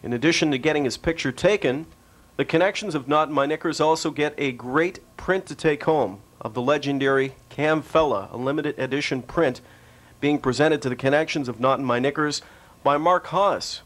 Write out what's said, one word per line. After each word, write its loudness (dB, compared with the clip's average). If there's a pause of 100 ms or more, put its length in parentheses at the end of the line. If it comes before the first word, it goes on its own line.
In -6
addition 2
to 0
getting 0
his -2
picture -2
taken, 0 (500)
the 0
Connections 0
of -4
Not 4
in -8
My 2
Knickers -4
also 2
get -2
a -2
great -2 (160)
print -2
to -12
take 0
home 0 (200)
of 0
the -2
legendary 2 (140)
Cam 0
Fella, 0
a -12
limited -4
edition -2
print 0 (600)
being 2
presented 2
to -2
the -2
Connections 0
of -8
Not 2
in -4
My 0
Knickers -2 (420)
by 4
Mark 2
Haas -2